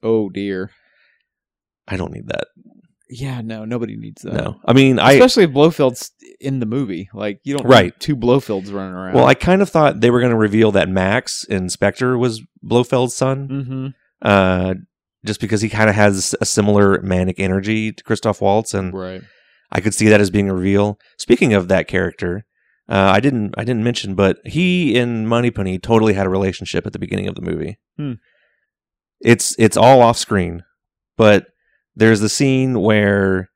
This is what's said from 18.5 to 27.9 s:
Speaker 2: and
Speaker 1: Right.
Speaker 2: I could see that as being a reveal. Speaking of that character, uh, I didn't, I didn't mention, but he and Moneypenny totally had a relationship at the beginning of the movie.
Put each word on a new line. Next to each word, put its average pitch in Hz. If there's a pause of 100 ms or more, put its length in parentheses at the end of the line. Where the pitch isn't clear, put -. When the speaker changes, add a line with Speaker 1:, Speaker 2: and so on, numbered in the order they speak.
Speaker 2:
and 92
Speaker 1:
Right. 92 (500)
Speaker 2:
I -
could 104
see 107
that 104
as 98
being 101
a 95
reveal. 98 (200)
Speaking -
of 92
that 92
character, 90 (440)
uh, 98
I 98
didn't, 120
I 104
didn't 113
mention, 107
but 95
he 175
and 117
Moneypenny 117
totally 110
had 98
a 92
relationship 95
at 95
the -
beginning 98
of 90
the 87
movie. 87 (200)